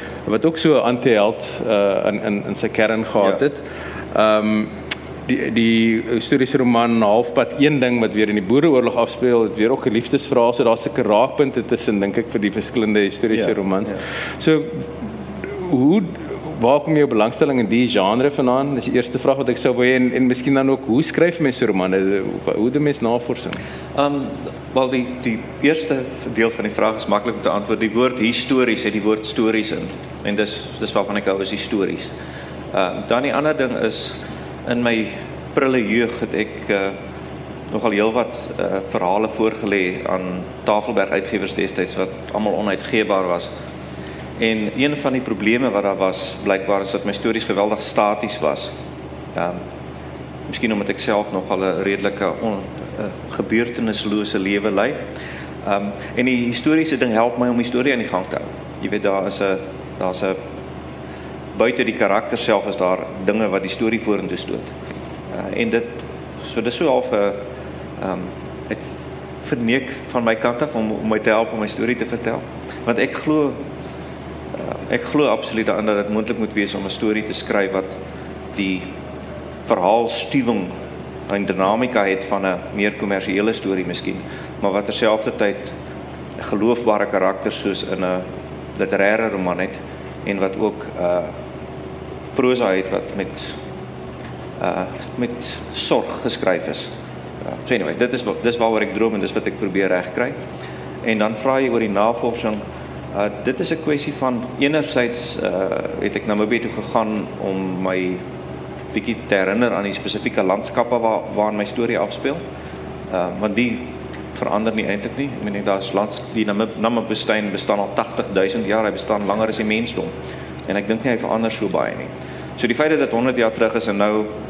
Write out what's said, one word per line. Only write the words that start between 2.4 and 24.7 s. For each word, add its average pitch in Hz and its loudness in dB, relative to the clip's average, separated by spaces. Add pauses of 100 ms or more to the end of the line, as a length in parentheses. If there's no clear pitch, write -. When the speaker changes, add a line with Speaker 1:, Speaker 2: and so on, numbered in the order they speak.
Speaker 1:
in 101 -2
sy - -2
kern 110 2
gehad 98 4
Speaker 2:
Ja. 139 4
Speaker 1:
het. 147 2 (600)
Ehm, 107 4 (600)
die, - 0
die 113 4
historiese 131 2
roman 117 6
Halfpad 113 4
Een 143 6
Ding 123 4
wat 104 2
weer 107 4
in 104 2
die 101 2
Boereoorlog 123 6
afspeel, 117 4
het 98 0
weer 110 4
ook 131 0
'n 117 2
liefdesverhaal, 123 4
so 127 2
daar's 113 4
sulke - 0
raakpunte 120 4
tussen, 110 2
dink 98 2
ek, 113 2
vir 110 0
die 101 2
verskillende 107 2
historiese 104 2
Speaker 2:
Ja, 110 4
Speaker 1:
romans. 98 0
Speaker 2:
ja. 98 -4 (440)
Speaker 1:
So, 160 4 (1040)
hoe, 151 6 (580)
waar 127 6
kom 160 0
jou 143 6
belangstelling 120 4
in 110 4
die 120 4
genre 104 4
vandaan? 139 2
Dis 117 -2
die 127 -2
eerste 123 2
vraag 135 4
wat 131 0
ek 120 2
sou 127 2
wou 123 4
hê 127 6
en, 127 4
en 127 4
miskien 123 4
dan 135 6
ook, 135 0
hoe 131 4
skryf 165 2
mens 135 2
so 123 4
romane? 95 4
Hoe, 95 2
hoe 117 4
doen 147 2
mens 147 2
navorsing? 120 0 (420)
Speaker 2:
Ehm, 143 2 (600)